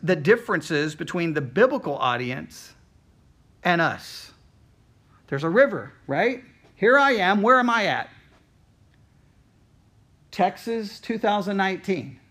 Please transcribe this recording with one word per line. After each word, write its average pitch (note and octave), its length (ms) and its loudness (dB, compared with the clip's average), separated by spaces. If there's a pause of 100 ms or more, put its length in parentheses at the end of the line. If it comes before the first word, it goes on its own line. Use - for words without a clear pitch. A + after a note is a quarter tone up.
the D#3+ 120 2
differences D#3+ 760 0
between E3 400 -4
the D3+ 80 -2
biblical F#3+ 560 0
audience B2 760 -4 (880)
and F3 180 2
us. - 500 -4 (960)
There's C#3+ 160 -6
a E3 60 0
river, G3 440 2 (120)
right? F#3 380 0 (320)
Here A#3+ 220 4
I C#4 160 4
am. G3 280 2
Where B3 180 6
am A#3+ 120 2
I A3 160 0
at? B2+ 220 -4 (2250)
Texas, G#3 720 -4
two A3+ 180 -6
thousand G#3 400 0
nineteen. F#3 600 -4 (100)